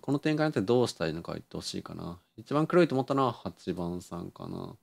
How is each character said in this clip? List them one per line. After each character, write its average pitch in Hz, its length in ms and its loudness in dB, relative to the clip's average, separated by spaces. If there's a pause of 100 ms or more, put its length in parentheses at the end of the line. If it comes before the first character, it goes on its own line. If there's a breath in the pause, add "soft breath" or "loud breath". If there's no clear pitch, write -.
こ - 100 -4
の 139 80 2
展 156 180 0
開 156 120 2
に - 0 -
な - 20 0
っ - 20 -6
て 131 80 0
ど 120 220 4
う 113 60 4
し - 60 -8
た 85 120 -2
い 78 60 0
の 82 100 -6
か 80 120 -8
言 80 60 -8
っ - 40 -18
て - 120 -12
ほ 87 60 -6
し - 160 -8
い - 60 -6
か 82 100 -12
な。 85 240 -8 (180)
一 110 160 -10
番 151 140 4
黒 175 160 6
い 156 60 6
と 131 80 0
思 131 60 4
っ - 20 -4
た 139 100 -2
の 139 120 4
は 117 60 2
八 - 400 -8
番 87 300 -4
さ - 140 -12
ん 85 160 -10
か - 160 -12
な。 90 340 -8